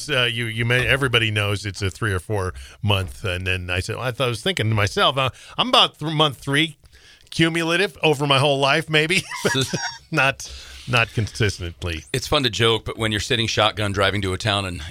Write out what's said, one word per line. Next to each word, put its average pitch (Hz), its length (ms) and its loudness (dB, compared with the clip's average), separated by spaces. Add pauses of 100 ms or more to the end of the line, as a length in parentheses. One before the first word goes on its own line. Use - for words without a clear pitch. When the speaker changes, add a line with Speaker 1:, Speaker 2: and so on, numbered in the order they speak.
Speaker 1:
uh, 131 160 0
you, 117 220 -2
you 113 180 -2
may, 123 200 2
everybody 120 460 2
knows 104 340 0
it's 98 160 -6
a 98 80 0
three 107 220 -2
or 92 80 0
four 95 340 -4 (280)
month, 95 420 0
and 90 240 -4
then 90 220 -2
I 90 100 0
said, 104 160 -4
I 117 160 -4
thought, 131 140 -2
I 123 40 0
was 117 120 -4
thinking 165 280 -2
to 107 60 2
myself, 135 420 2
uh, 131 120 0 (280)
I'm 208 120 -2
about 220 300 2
th-, 151 120 -4
month 151 260 2
three 147 400 -2 (520)
cumulative 165 720 2
over 147 240 2
my 139 120 4
whole 139 200 4
life, 147 300 2
maybe. 156 340 2 (220)
<laughs> - 680 -2
Not, 135 380 0 (380)
not 120 240 2
consistently. 90 1000 -4
Speaker 2:
It's - 160 -4
fun 151 160 2
to 123 60 0
joke, 110 340 2
but - 140 -8
when 110 140 0
you're 107 100 -2
sitting 113 260 0
shotgun 104 460 0
driving 98 300 2
to 92 100 -2
a 92 40 -4
town 101 280 -2
in, 87 240 -8